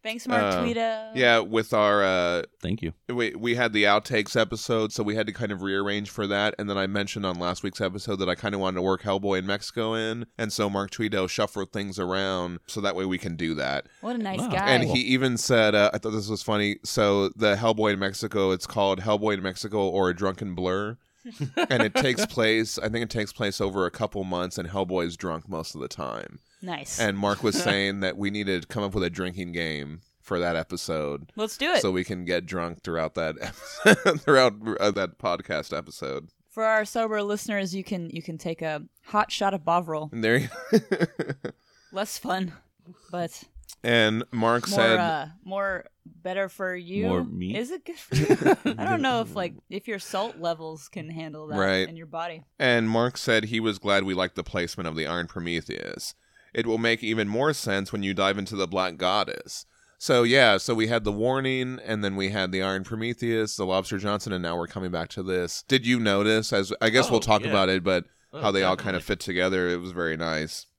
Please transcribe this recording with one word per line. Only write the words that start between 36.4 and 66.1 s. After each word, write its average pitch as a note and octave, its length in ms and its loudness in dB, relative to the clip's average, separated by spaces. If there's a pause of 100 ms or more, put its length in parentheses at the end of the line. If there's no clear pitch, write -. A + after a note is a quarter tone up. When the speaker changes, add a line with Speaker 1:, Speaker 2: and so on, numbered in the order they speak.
Speaker 1:
For A3 160 -2
our A3 180 4
sober G#3+ 400 -2
listeners, G3+ 500 -2
you F#3+ 120 -6
can, F3 240 -6
you E3 120 -8
can E3 160 -10
take E3 240 -6
a D#3 220 -4 (220)
hot - 260 0
shot G3 220 0
of F3 100 -6
Bovril. D#3+ 480 0
Speaker 2:
And A2+ 140 -2
there A#2 120 6
you B2 120 0 (220)
<laughs> - 460 2 (720)
Speaker 1:
Less G3 260 -6
fun, F#3 360 -4 (580)
but F3 320 -6 (400)
Speaker 2:
And A2+ 480 4
Mark A#2 360 2
Speaker 1:
more, G2 120 0
Speaker 2:
said A2+ 200 6
Speaker 1:
uh, D3+ 280 -2 (160)
more G3 420 -4 (200)
better F#3 440 -4
for F#3 260 -4
you. F3+ 320 -4
Speaker 3:
More F3+ 160 2
meat? F#3 320 -4
Speaker 1:
Is B3 140 -4
it F4+ 160 -10
good E4+ 140 -12
for - 160 -8
you? D3+ 400 6 (100)
Speaker 3:
<laughs> C#4+ 120 0
Speaker 1:
I - 80 -4
don't F4 160 0
know B3+ 200 0
if, F#3 140 -8
like, F#3 180 -4 (160)
if G3 180 -10
your G#3+ 120 -6
salt G3+ 400 -6
levels D#3+ 500 -6
can D#3 200 -12
handle D#3+ 380 -12
that D3+ 120 -4
Speaker 2:
Right. F#2+ 280 2
Speaker 1:
in E3 80 -12
your E3 120 -16
body. E3 360 -8 (140)
Speaker 2:
And A#2+ 320 4
Mark A#2 280 2
said A2 280 2
he A2 140 -2
was A2 180 0
glad G2 280 4
we F#2+ 100 0
liked F#2 200 0
the F2 80 -4
placement F2 440 -4
of D#2+ 80 -4
the D#2+ 100 -2
Iron E2+ 220 -4
Prometheus. E2+ 880 -8 (380)
It A#2 120 -2
will A2 140 2
make A2+ 240 2
even A2 240 0
more B2+ 260 2
sense G2 380 -2
when G#2 120 -4
you G2 100 -2
dive G2 260 2
into G2+ 160 -6
the F#2+ 120 0
Black F#2 300 -2
Goddess. - 680 -2 (340)
So, B2 240 4
yeah, A#2 340 8
so A#2+ 180 0
we A2 120 2
had A#2 160 2
the G#2 100 0
warning, B2+ 720 -2
and G#2+ 180 -2
then G2 120 0
we G2 140 0
had G2 220 -2
the F#2+ 120 0
Iron F#2+ 200 -2
Prometheus, A2+ 720 -2
the G2 100 -2
Lobster F#2+ 340 0
Johnson, G2+ 340 -2
and F#2 100 -2
now E2+ 140 -4
we're E2+ 100 -4
coming F#2 240 -6
back E2+ 180 -4
to G2 140 -8
this. F2+ 440 -2
Did C3 180 2
you B2 140 2
notice, G#2+ 520 2